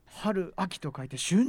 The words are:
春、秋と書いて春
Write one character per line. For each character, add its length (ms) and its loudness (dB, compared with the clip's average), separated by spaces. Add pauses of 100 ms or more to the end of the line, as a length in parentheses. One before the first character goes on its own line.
春、 500 -2
秋 240 -4
と 120 -4
書 120 -10
い 20 -12
て 80 -10
春 340 4